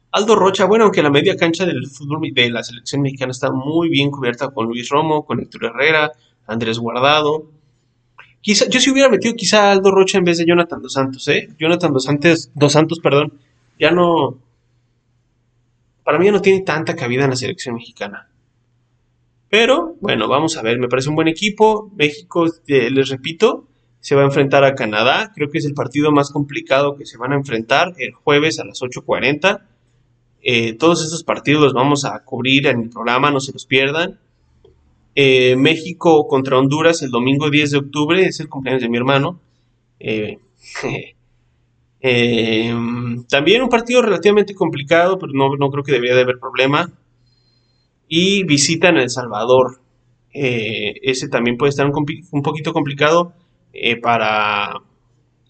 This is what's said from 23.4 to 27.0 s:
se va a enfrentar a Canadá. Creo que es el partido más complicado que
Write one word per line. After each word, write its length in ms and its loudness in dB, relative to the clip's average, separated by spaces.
se 160 -2
va 80 6
a 20 4
enfrentar 380 4
a 100 4
Canadá. 600 0
Creo 160 -6
que 80 -4
es 60 -4
el 100 -6
partido 360 0
más 200 2
complicado 640 -2
que 100 -18